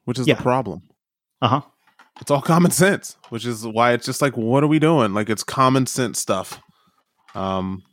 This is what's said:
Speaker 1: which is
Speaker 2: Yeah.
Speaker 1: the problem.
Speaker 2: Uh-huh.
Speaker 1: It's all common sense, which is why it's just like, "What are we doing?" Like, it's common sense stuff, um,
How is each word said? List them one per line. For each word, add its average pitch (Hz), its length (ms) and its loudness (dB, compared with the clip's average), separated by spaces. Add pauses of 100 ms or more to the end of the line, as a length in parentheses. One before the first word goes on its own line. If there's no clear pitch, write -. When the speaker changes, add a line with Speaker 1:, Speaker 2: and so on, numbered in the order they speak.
Speaker 1:
which 123 140 -4
is 123 80 -2
Speaker 2:
Yeah. 139 80 4
Speaker 1:
the - 80 -6
problem. 123 400 -2 (600)
Speaker 2:
Uh-huh. 131 180 2 (600)
Speaker 1:
It's - 100 -10
all 139 100 2
common 170 300 4
sense, - 460 0 (120)
which 113 160 -10
is 117 220 -8
why 117 260 2
it's 120 140 -2
just 131 160 -4
like, 135 140 0
"What 120 260 2
are 151 60 2
we 156 100 2
doing?" 147 360 2
Like, 104 140 -2
it's 110 160 -2
common 131 420 2
sense - 340 -4
stuff, - 400 -6 (720)
um, 95 480 -4 (100)